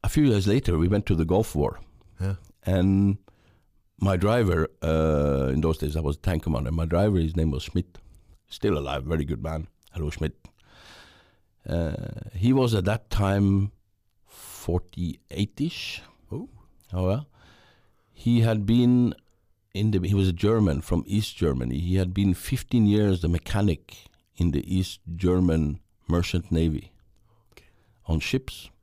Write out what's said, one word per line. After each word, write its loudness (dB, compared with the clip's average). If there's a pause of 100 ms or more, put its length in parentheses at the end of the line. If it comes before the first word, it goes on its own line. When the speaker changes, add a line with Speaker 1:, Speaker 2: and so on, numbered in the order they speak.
Speaker 1:
a -2
few 2
years 4
later, 2
we 2
went 0
to 2
the 2
Gulf 0
War. -2 (420)
Speaker 2:
Yeah. -4 (300)
Speaker 1:
And 2 (840)
my 2
driver, 2 (120)
uh, 2
in 0
those 0
days -6
I -2
was -2
tank -2
commander, -4
my -2
driver, 2
his 0
name 0
was -4
Schmidt, -6 (520)
still -2
alive, -6
very -2
good -8
man. -8 (240)
Hello, -6
Schmidt. -6 (1300)
Uh, -2 (420)
he 2
was 2
at 0
that -4
time 2 (540)
forty-eight-ish. -8 (300)
Speaker 2:
Oh. -12 (460)
Speaker 1:
Oh, 0
yeah. -2 (920)
He 2
had 2
been 4 (600)
in 0
the, 2
he 2
was 4
a 0
German 2
from -2
East -2
Germany. -2
He 0
had -2
been 2
fifteen 0
years 4
the -2
mechanic -2 (400)
in 2
the -2 (140)
East -4 (140)
German 2 (260)
merchant -2
navy. -2 (580)
Speaker 2:
Okay. -20 (380)
Speaker 1:
On 0
ships. -6 (140)